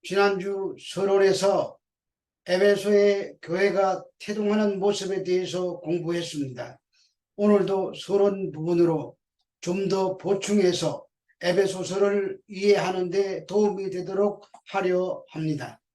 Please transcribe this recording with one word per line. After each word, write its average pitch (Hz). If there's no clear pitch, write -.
지난주 196
서론에서 196
에베소의 202
교회가 185
태동하는 208
모습에 190
대해서 180
공부했습니다. 156
오늘도 196
서론 196
부분으로 160
좀 185
더 190
보충해서 190
에베소서를 190
이해하는 185
데 190
도움이 196
되도록 185
하려 185
합니다. 147